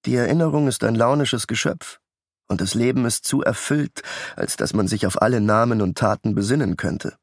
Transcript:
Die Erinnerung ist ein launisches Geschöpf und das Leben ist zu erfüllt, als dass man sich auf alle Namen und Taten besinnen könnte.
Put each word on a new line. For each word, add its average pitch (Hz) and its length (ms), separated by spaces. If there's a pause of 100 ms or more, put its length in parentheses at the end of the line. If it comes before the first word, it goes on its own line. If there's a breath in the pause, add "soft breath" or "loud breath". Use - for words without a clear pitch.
Die 123 100
Erinnerung 147 520
ist 117 160
ein 113 100
launisches 123 520
Geschöpf - 540 (480)
und 101 120
das 95 140
Leben 123 320
ist - 180
zu - 180
erfüllt, - 600 (340 loud breath)
als - 200
dass - 180
man 98 140
sich 107 180
auf - 160
alle 113 180
Namen 110 400
und 90 160
Taten 104 380
besinnen 104 420
könnte. - 460